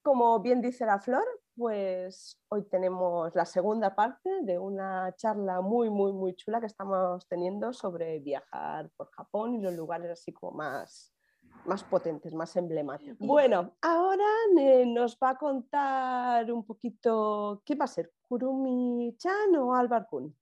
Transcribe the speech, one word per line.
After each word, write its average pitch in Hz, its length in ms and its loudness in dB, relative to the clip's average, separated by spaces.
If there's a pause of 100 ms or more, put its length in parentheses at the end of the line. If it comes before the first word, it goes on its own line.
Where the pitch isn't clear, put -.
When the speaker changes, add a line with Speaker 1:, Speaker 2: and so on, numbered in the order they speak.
Speaker 1:
Como 233 380 4
bien 247 220 2
dice 247 220 -4
la 208 160 2
flor, 254 240 0 (320)
pues 190 920 -6
hoy 208 180 -2
tenemos 180 680 0
la 170 100 4
segunda 196 500 0
parte 302 460 0
de 190 160 -2
una 190 580 -4
charla 202 460 -2
muy, 226 300 2
muy, 196 200 2
muy 190 240 -4
chula 220 240 -6
que 233 60 -4
estamos 190 600 -2
teniendo 190 440 -4
sobre 170 500 -6
viajar 151 760 -8
por - 140 -14
Japón 220 460 -6
y 214 40 -6
los 185 140 -4
lugares 165 340 -8
así - 240 -12
como - 200 -12
más, 139 600 -10 (540)
más 190 160 -4
potentes, 165 500 -2
más 160 220 -8
emblemáticos. 160 680 -4
Speaker 2:
Y 208 60 -4
Speaker 1:
Bueno, 240 560 4
ahora, 370 420 2 (340)
eh, 262 280 8
nos 233 340 0
va 262 100 4
a 262 60 -4
contar 254 1160 -2
un 233 140 -4
poquito, 214 1000 -2
¿qué 294 120 -2
va 294 100 0
a - 20 -6
ser? 262 240 -6 (160)
¿Kurumi-chan 254 1300 0
o 254 200 2
Álvar-kun? 220 680 -2